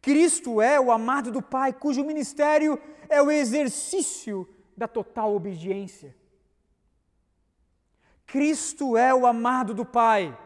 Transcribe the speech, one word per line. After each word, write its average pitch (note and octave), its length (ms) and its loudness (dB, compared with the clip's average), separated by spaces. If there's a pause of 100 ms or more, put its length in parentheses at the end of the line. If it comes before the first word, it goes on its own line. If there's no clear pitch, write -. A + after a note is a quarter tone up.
Cristo C#4 580 2
é C#4 180 4
o B3 140 2
amado A#3 400 -2
do C4 80 -4
Pai, C4 320 -2
cujo C#4 320 -2
ministério D4+ 760 0 (280)
é D4 140 4
o C#4+ 80 4
exercício C4+ 1160 -2 (280)
da A3 100 -6
total G#3+ 480 -4
obediência. F#3 800 -8 (2000)
Cristo C#4+ 720 -2
é B3+ 180 4
o B3+ 120 2
amado A#3+ 460 0
do A3+ 140 -6
Pai G#3+ 600 0